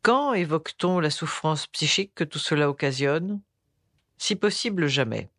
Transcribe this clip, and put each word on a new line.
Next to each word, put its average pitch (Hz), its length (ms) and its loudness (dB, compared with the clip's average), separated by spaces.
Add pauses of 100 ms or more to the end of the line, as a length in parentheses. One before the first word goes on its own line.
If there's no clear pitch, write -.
Quand 262 320 4
évoque-t-on 175 640 0
la 151 120 2
souffrance 156 580 -2
psychique 190 460 -2
que 170 100 -2
tout 151 160 -8
cela 147 280 2
occasionne ? 143 720 0 (760)
Si - 160 -2
possible, 190 540 0
jamais. 113 500 -2